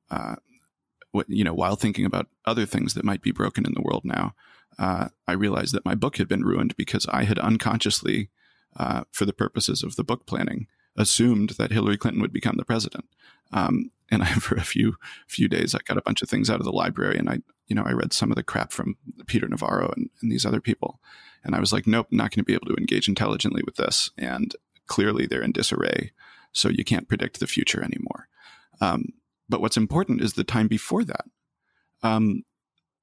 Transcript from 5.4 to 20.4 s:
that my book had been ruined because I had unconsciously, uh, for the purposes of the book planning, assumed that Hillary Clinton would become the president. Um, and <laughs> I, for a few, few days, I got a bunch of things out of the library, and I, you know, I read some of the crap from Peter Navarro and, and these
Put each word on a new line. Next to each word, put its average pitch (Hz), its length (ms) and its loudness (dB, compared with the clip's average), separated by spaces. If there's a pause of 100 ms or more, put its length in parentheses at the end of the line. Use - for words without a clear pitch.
that - 100 -4
my 98 120 0
book 127 220 0
had 92 100 0
been 98 160 0
ruined - 320 2
because - 320 -2
I 67 160 0
had 98 160 2
unconsciously, 110 920 0 (460)
uh, - 340 -2
for - 140 -2
the 98 80 2
purposes - 500 -2
of - 140 -8
the - 80 -2
book 120 200 -4
planning, - 440 -4 (260)
assumed 107 640 4
that 104 140 0
Hillary 104 240 2
Clinton 104 260 0
would - 100 -2
become - 240 -2
the - 80 -2
president. - 420 -4 (460)
Um, - 380 0 (180)
and 104 140 2
<laughs> - 0 -
I, 85 40 4
for 92 280 0
a - 80 0
few, - 360 0 (280)
few - 220 0
days, 82 260 0
I - 100 -2
got - 140 -2
a - 40 0
bunch - 200 -2
of - 60 -6
things 104 200 0
out 110 120 2
of - 40 -4
the - 80 -2
library, - 460 0
and 50 100 0
I, - 100 -2 (280)
you 107 80 -2
know, 107 100 2
I 62 80 0
read - 200 0
some - 180 0
of - 60 0
the - 80 -2
crap - 260 -4
from - 260 -4 (300)
Peter - 220 0
Navarro - 480 0
and, - 120 -2 (140)
and 113 80 0
these 120 160 0